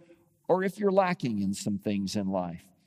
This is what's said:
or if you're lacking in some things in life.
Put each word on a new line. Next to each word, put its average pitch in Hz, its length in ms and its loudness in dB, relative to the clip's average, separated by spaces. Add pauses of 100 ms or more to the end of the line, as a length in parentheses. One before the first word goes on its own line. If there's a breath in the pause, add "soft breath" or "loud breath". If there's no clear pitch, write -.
(480 soft breath)
or 180 160 4
if 196 140 -4
you're 202 140 2
lacking 180 480 2
in 98 140 0
some 98 240 -2
things 101 380 -2
in 101 120 0
life. 90 360 -4 (220 soft breath)